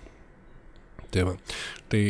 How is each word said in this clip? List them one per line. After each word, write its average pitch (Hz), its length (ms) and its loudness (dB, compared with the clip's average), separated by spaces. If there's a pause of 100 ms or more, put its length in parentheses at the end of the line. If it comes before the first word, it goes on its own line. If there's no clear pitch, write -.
(1120)
Tai 92 140 4
va. 92 60 0 (600)
Tai 110 60 6 (100)